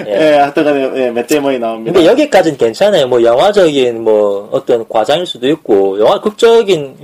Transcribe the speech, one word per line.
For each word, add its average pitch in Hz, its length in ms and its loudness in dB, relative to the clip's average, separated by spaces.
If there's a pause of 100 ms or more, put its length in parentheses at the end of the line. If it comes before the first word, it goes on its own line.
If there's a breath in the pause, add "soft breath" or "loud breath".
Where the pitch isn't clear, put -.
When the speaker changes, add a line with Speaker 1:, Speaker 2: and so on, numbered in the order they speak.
Speaker 1:
예. 104 60 -8
Speaker 2:
예, 151 260 2
하여튼간에, 143 580 0
예, 127 140 -2
맷 117 160 -4
데이먼이 139 320 -2
나옵니다. 113 340 -6
Speaker 1:
근데 175 160 4
여기까지는 196 500 2
괜찮아요. 147 500 0
뭐 123 140 2
영화적인 135 800 2
뭐 104 500 0
어떤 127 360 -2
과장일 139 380 -2
수도 120 220 -8
있고 98 520 0
영화 175 200 2
극적인 208 840 0